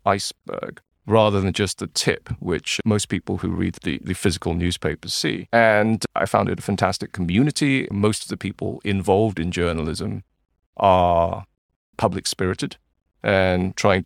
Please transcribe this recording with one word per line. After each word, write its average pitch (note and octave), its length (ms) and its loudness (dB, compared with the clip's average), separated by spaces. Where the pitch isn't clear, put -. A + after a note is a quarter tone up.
iceberg - 760 -4
rather G#2+ 360 4
than F#2+ 120 2
just G2+ 260 -2
the G2 100 -6
tip, - 400 -2
which - 460 -4
most G#2 240 0
people F#2+ 300 -4
who F#2+ 100 -4
read F2+ 340 -2
the, D2 220 -4
the F#2 100 -4
physical F2+ 400 -2
newspapers E2+ 580 -4
see. G2+ 400 -4
And A2 520 4
I - 120 0
found G2+ 220 2
it F#2 100 -4
a - 40 -14
fantastic F#2+ 500 -2
community. C3+ 800 0
Most G#2+ 320 0
of - 60 -12
the - 80 -4
people - 480 -8
involved G2 560 2
in E2+ 100 -2
journalism F2 720 -2
are F2+ 720 4
public-spirited F#2+ 800 -2
and F#2+ 520 2
trying F#2+ 300 2